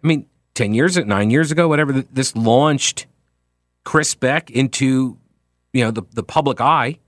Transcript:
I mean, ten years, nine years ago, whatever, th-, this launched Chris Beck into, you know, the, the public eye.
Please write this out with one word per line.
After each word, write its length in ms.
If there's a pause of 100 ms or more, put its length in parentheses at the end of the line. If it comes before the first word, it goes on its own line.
I 20
mean, 200 (280)
ten 180
years, 260
nine 320
years 200
ago, 160
whatever, 280
th-, 180
this 240
launched 680 (760)
Chris 320
Beck 380
into, 680 (540)
you 100
know, 80
the, 120 (100)
the 100
public 380
eye. 480